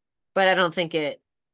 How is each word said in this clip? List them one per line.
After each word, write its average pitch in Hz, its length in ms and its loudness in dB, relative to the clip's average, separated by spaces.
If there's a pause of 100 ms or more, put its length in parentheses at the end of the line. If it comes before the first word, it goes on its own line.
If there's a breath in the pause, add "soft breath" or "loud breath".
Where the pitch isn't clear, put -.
(340)
but 190 140 2
I 185 80 4
don't 175 180 0
think 165 220 -4
it, 147 260 -4 (320)